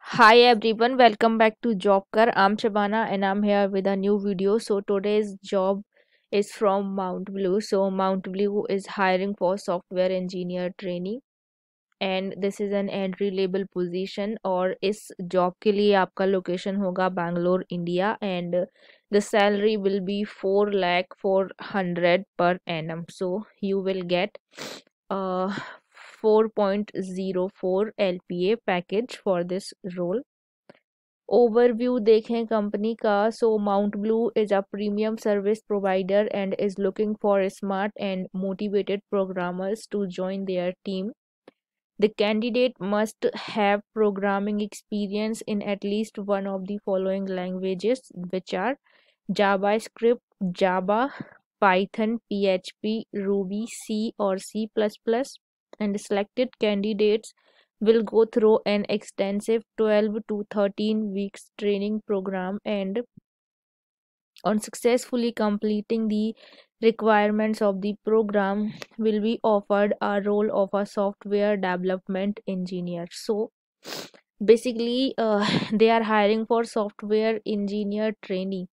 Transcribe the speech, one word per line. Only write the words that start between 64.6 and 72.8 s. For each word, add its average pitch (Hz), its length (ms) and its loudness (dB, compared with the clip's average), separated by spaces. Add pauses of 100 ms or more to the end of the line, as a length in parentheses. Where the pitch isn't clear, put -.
completing 214 800 -2
the 214 260 -2 (460)
requirements 214 800 2
of 202 200 0
the 208 220 -4
program 208 720 0 (240)
will 214 240 0
be 226 220 -2
offered 208 580 2
a 202 200 0
role 208 300 0
of 196 220 0
a 202 120 0
software 202 720 -2
development 185 920 -2
engineer. 175 640 -6